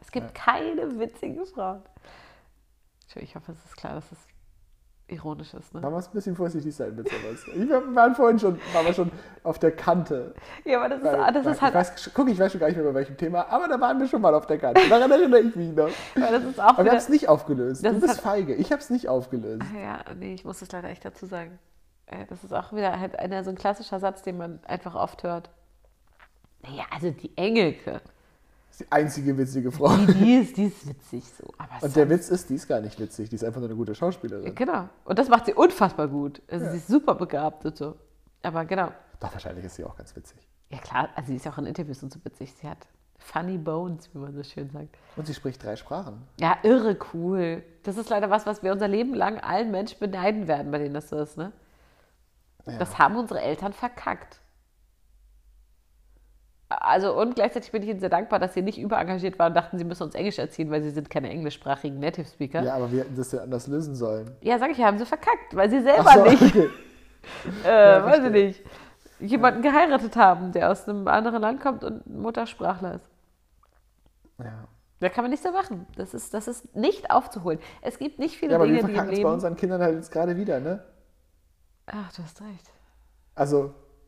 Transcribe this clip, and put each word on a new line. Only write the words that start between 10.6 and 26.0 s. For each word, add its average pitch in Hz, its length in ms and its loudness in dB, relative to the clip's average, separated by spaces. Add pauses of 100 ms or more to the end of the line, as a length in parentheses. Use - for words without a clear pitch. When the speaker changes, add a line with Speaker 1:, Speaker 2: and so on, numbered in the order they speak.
Speaker 1:
Ja, 262 140 2
aber 247 100 -2
das 269 100 -4
ist, 277 60 -4
Speaker 2:
Weil, 285 140 2
Speaker 1:
ah, 254 120 4
das 269 140 0
Speaker 2:
weil 302 80 0
Speaker 1:
ist - 100 -4
halt 269 100 4
Speaker 2:
ich 175 60 2
weiß, - 340 -4
guck, 254 160 4
ich 190 80 2
weiß 190 140 2
schon 180 100 -6
gar 151 60 4
nicht 156 100 0
mehr, 156 80 0
bei 139 80 2
welchem 139 240 -2
Thema, 175 320 -2
aber 339 180 0
da 262 140 -2
waren 254 180 2
wir 269 80 0
schon 233 140 0
mal 160 140 6
auf 151 100 0
der 151 140 -2
Kante. 370 280 6
Daran 240 220 6
erinnere 277 300 8
ich 226 160 2
mich 170 160 -4
noch. 156 180 2 (260)
Speaker 1:
Aber 247 160 2
das 247 120 2
ist 254 160 -8
auch 202 60 0
Speaker 2:
Aber 247 120 10
wir 180 60 4
Speaker 1:
wieder 220 100 6
Speaker 2:
haben's 240 160 2
nicht 294 180 4
aufgelöst. 135 560 2
Speaker 1:
das 220 100 2
Speaker 2:
Du 214 40 0
Speaker 1:
ist - 60 0
Speaker 2:
bist 247 120 4
Speaker 1:
halt - 60 -8 (240)
Speaker 2:
feige. 135 100 -4
Ich - 160 -2
hab's 277 200 -4
nicht 240 180 -2
aufgelöst. 120 540 -4 (120)
Speaker 1:
Ah 208 40 -12
ja, - 360 -12
nee, 185 200 -12
ich 185 100 -18
muss 185 140 -14
das 185 120 -18
leider 180 180 -12
echt 175 140 -16
dazu 190 220 -16
sagen. 180 320 -14 (480)
Äh, 202 220 -16
das 180 160 -18
ist 196 100 -12
auch - 200 -8
wieder 190 260 -2
halt 185 180 -8
einer, 185 260 -8
so 185 60 -8
ein 185 60 -8
klassischer 202 440 -4
Satz, 190 220 -6
den 180 160 -10
man 170 300 -12
einfach 175 260 -10
oft - 300 -6
hört. 170 260 -8 (1120)